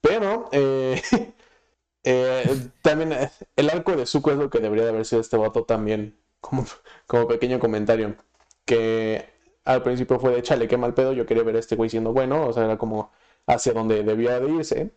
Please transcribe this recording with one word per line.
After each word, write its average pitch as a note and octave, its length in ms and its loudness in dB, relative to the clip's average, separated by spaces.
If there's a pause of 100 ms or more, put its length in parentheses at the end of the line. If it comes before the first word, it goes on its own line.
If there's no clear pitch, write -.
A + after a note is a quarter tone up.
Pero, A3 500 0
eh, C3+ 500 0
<laughs> - 340 -2 (680)
eh, B2+ 680 0 (120)
también, D#3+ 320 2
eh, C#3 180 -2 (240)
el C#3+ 140 2
arco E3+ 260 0
de B2+ 100 0
Zuko C#3+ 260 2
es C#3 60 2
lo C#3+ 120 -2
que A#2+ 100 0
debería A2 260 0
de A#2 60 0
haber A2 140 -2
sido A2+ 160 0
este A2+ 160 -2
vato A2 280 0
también, G#2+ 540 -2 (220)
como, C3 240 -4 (420)
como A#2 200 2
pequeño B2 320 0
comentario, G#2+ 560 0 (500)
que A2+ 640 0 (360)
al C3 180 2
principio B2+ 360 0
fue B2+ 140 2
de, B2 100 0
"Chale, A#2+ 240 0
qué B2 100 2
mal A#2+ 160 -2
pedo, C3 200 2
yo B2 120 -2
quería A2+ 180 2
ver A2+ 140 0
a - 20 2
este A2+ 160 -4
güey A2+ 140 0
siendo A2+ 240 -2
bueno", C3+ 340 0
o A#2 60 -2
sea, A2+ 120 0
era A2 120 0
como A2 340 -6 (360)
hacia A#2+ 260 0
donde A2 300 0
debía A#2 360 0
de C3+ 120 -2
irse. D#3+ 460 -4